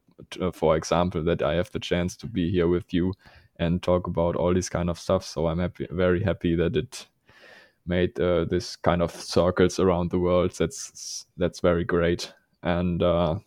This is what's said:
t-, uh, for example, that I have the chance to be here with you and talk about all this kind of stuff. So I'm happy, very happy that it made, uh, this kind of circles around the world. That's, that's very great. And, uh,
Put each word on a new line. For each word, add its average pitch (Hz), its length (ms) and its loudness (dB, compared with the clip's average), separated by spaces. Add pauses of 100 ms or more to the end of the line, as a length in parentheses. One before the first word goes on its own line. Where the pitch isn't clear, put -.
(300)
t-, - 120 -12
uh, 90 100 0
for 80 240 2
example, 85 480 0
that 85 160 0
I 71 140 0
have - 160 -2
the - 100 -8
chance 87 380 -2
to - 80 -14
be 87 240 -2
here 85 180 2
with 90 240 0
you 90 220 0 (420)
and 85 260 0
talk 90 240 0
about 85 300 0
all 90 160 2
this 92 160 0
kind 87 220 -2
of 82 80 -6
stuff. 95 260 -2
So 78 220 -4
I'm 82 120 -2
happy, - 320 -6
very 90 320 0
happy 85 340 0
that 85 200 0
it - 300 -6 (800)
made, 90 340 0
uh, 85 240 2
this 87 320 -4
kind 87 240 2
of 85 120 0
circles 90 680 2
around 87 300 2
the 92 80 0
world. 90 400 2
That's, - 640 -6 (140)
that's 87 220 -2
very 87 240 2
great. 85 500 0 (280)
And, 87 400 0
uh, 87 340 2 (100)